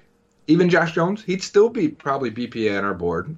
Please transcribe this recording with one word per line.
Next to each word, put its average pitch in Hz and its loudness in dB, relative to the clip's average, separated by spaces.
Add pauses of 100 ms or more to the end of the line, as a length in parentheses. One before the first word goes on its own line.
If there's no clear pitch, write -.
(480)
Even 175 4
Josh 165 2
Jones, 185 -2
he'd 185 -6
still 214 4
be 220 -2
probably 139 -6
B 117 -8
P 113 -2
A 101 0
on 98 -2
our 101 -2
board. 87 -6